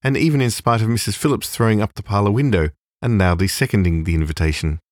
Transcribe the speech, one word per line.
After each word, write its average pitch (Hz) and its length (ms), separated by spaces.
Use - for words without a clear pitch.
and 135 140
even 151 240
in 123 100
spite 117 300
of 110 80
Missus 113 280
Phillips - 340
throwing 110 320
up 104 120
the - 80
parlour 101 280
window 104 400
and 117 160
loudly 92 300
seconding 90 560
the 82 100
invitation. 78 680